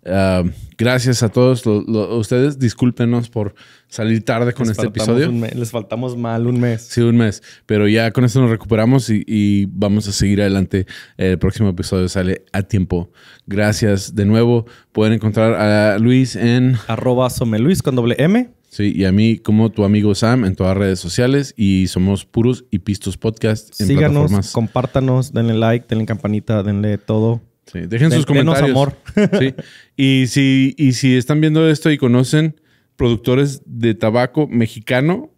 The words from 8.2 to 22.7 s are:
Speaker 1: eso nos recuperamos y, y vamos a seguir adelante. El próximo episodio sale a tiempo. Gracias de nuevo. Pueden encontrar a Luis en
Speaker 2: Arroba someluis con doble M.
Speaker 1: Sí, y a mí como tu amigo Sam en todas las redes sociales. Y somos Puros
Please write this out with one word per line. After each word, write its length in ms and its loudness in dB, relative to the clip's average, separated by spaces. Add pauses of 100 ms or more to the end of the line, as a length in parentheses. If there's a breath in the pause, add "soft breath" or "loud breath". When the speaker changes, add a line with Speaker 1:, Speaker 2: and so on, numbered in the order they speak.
Speaker 1:
eso 160 2
nos 100 4
recuperamos 600 0
y, 180 0
y 380 2
vamos 420 -2
a 60 -6
seguir 280 0
adelante. 440 0 (320 loud breath)
El 200 0
próximo 320 0
episodio 380 -2
sale 460 -4
a 100 -2
tiempo. 480 -2 (340 loud breath)
Gracias 720 -2
de 100 0
nuevo. 400 2 (280 loud breath)
Pueden 200 2
encontrar 420 0
a 440 2
Luis 380 2
en 400 0 (100)
Speaker 2:
Arroba 420 0
someluis 520 -2
con 140 -2
doble 240 0
M. 320 0 (180)
Speaker 1:
Sí, 260 -2
y 80 0
a 80 2
mí 280 2
como 300 2
tu 140 -2
amigo 320 2
Sam 300 0
en 100 -2
todas 220 0
las 80 0
redes 160 0
sociales. 560 -2
Y 300 2
somos 380 -2
Puros 460 0